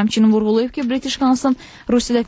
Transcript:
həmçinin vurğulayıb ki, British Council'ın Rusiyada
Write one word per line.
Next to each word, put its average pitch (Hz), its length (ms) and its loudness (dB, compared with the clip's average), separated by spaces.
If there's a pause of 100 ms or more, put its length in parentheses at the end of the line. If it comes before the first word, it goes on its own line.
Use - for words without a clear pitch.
həmçinin 220 340 2
vurğulayıb 220 400 0
ki, 254 140 -4
British 262 300 -6
Council'ın 262 360 0 (340)
Rusiyada 240 380 0